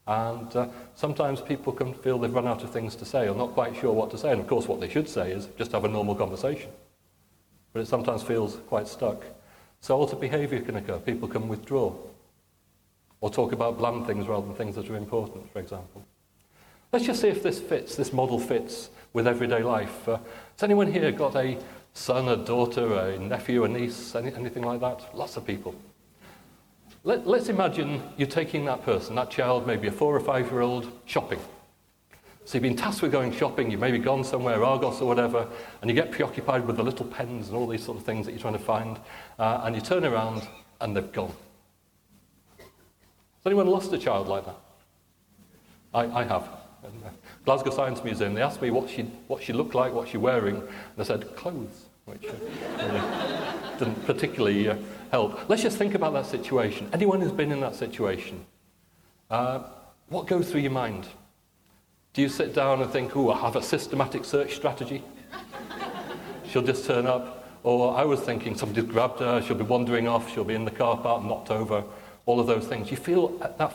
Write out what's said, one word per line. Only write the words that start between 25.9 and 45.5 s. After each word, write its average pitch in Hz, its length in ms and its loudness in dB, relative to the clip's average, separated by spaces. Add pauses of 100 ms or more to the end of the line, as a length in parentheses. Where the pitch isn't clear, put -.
Let, 233 220 2
let's 247 220 4
imagine 160 540 0 (140)
you're 139 120 2
taking 156 360 -2
that 131 180 -2
person, 110 320 0
that - 160 0
child, 123 360 2
maybe 107 220 0
a 101 40 2
four 147 220 2
or 139 60 4
five-year-old, 123 680 0 (160)
shopping. - 320 -2 (1040)
So - 100 -4
you've 123 80 2
been 123 140 2
tasked - 260 -2
with 143 100 2
going 127 240 2
shopping, 135 340 0
you've 101 100 -2
maybe 123 180 4
gone 131 260 2
somewhere, 123 400 2
Argos 131 360 2
or 127 60 2
whatever, 120 400 4 (340)
and 117 100 0
you 120 40 4
get 160 160 2
preoccupied - 560 0
with 120 100 0
the 117 60 2
little 123 240 -2
pens 120 420 -6
and 98 80 -6
all 120 100 0
these 113 180 -4
sort 120 140 -8
of 113 60 -14
things 110 220 -2
that - 60 -8
you're 120 80 -10
trying 107 140 -2
to 104 40 -2
find, 110 400 -2 (400)
uh, 113 260 2
and 113 120 -2
you 107 60 -2
turn 175 220 2
around 113 440 0 (320)
and 107 160 -2
they've 98 160 -4
gone. 92 200 -4 (1300)
Has - 880 -16
anyone 196 200 6
lost 190 260 4
a 156 60 2
child 98 300 0
like 98 180 -2
that? 90 100 -12 (1400)